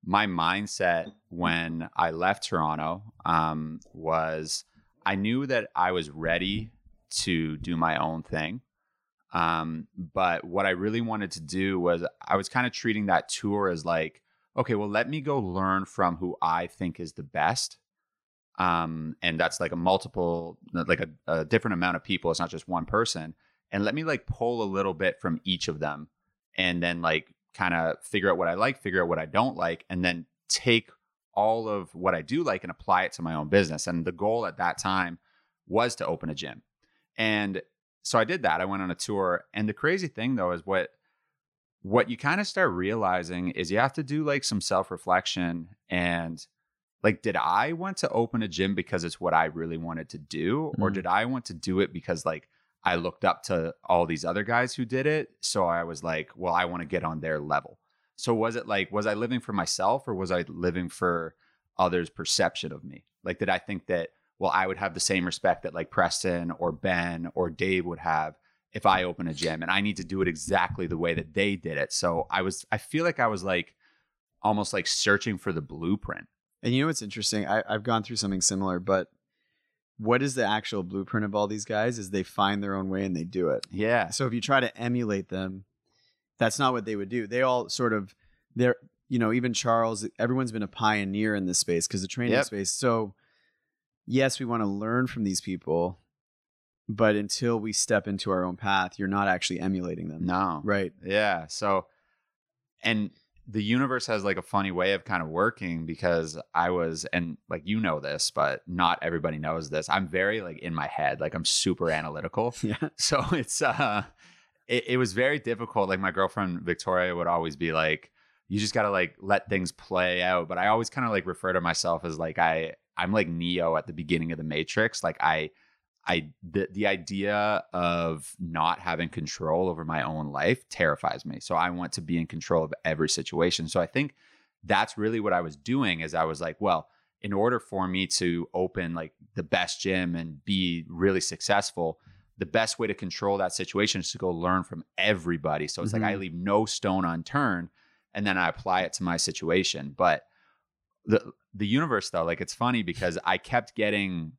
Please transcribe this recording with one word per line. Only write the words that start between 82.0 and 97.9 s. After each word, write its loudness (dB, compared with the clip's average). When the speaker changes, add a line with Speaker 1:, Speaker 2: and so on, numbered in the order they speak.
Speaker 2:
they 0
find 0
their -2
own -2
way 0
and -2
they -2
do 0
it. -2
Speaker 1:
Yeah. 2
Speaker 2:
So -2
if -2
you -2
try 4
to -2
emulate 0
them, -6
that's 2
not 4
what -2
they -4
would -6
do. -2
They 0
all 2
sort 0
of, -4
they're, 4
you 0
know, 2
even 0
Charles, 2
everyone's 0
been -4
a -8
pioneer 2
in -2
this 0
space 0
'cause -2
the -6
training 0
Speaker 1:
Yep. 4
Speaker 2:
space. -4
So 0
yes, 2
we -4
wanna 0
learn 0
from -4
these 0
people, -2
but 4
until 0
we -6
step 2